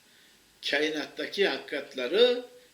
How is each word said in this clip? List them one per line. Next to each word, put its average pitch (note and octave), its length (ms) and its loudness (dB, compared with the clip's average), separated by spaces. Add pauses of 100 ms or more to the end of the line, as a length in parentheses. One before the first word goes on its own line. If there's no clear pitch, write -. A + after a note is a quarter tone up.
(720)
Kainattaki D3+ 760 -2
hakikatları D3+ 960 0 (300)